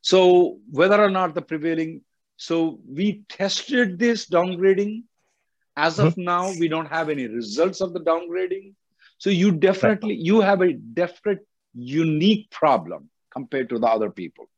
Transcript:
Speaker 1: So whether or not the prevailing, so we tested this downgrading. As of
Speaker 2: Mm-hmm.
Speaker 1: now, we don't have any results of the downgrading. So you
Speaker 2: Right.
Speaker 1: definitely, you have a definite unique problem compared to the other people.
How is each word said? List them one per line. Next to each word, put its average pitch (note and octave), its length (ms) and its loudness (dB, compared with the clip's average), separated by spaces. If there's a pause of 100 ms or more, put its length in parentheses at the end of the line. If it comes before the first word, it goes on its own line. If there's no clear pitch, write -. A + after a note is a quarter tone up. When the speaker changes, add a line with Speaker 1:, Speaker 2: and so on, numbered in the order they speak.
Speaker 1:
So F3+ 580 4 (100)
whether F#3+ 320 4
or G3+ 100 4
not F#3 240 -2
the E3+ 80 -4
prevailing, D#3+ 580 -4 (340)
so E3 440 -2 (100)
we G3 400 -4
tested G3 680 -2
this A#3 280 0
downgrading. F#3+ 760 0 (760)
As D#3 220 0
of E3 140 4
Speaker 2:
Mm-hmm. F3+ 100 -8
Speaker 1:
now, F3 360 -2
we E3+ 80 0
don't D#3+ 200 -4
have D#3+ 220 -4
any C3+ 180 -4
results A#2 540 -4
of F3+ 120 -6
the F3 80 -8
downgrading. F3+ 720 -4 (460)
So - 100 -2
you G3 220 4
Speaker 2:
Right. D#3+ 80 0
Speaker 1:
definitely, F#3 560 2
you F#3+ 260 2
have G3 200 2
a F3+ 120 2
definite F3 760 -6 (260)
unique D#3 760 0
problem F2 600 -2 (220)
compared C3 380 -8
to A#2+ 100 -4
the A2+ 80 0
other A2 220 0
people. E2 480 -16